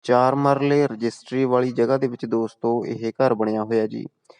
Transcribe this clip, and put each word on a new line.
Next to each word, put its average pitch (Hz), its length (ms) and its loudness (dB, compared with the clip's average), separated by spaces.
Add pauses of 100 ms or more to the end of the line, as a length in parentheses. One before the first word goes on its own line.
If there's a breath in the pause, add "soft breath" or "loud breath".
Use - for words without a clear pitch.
ਚਾਰ 127 300 4
ਮਰਲੇ 143 520 2
ਰਜਿਸਟਰੀ 117 580 -4
ਵਾਲੀ 123 260 2
ਜਗ੍ਹਾ 123 260 2
ਦੇ 135 100 -2
ਵਿੱਚ 120 180 -8
ਦੋਸਤੋ 117 600 -2
ਇਹ 113 280 -6
ਘਰ 131 200 2
ਬਣਿਆ 107 300 -2
ਹੋਇਆ 110 240 0
ਜੀ। 117 180 -10 (340 loud breath)